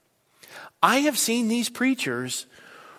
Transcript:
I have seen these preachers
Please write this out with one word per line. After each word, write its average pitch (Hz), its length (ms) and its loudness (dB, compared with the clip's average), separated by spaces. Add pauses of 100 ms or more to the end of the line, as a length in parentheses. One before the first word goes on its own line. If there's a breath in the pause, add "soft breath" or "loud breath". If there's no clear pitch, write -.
(840 loud breath)
I 220 160 4
have 285 180 2
seen 226 300 0
these 233 220 0
preachers 135 760 -2 (540 loud breath)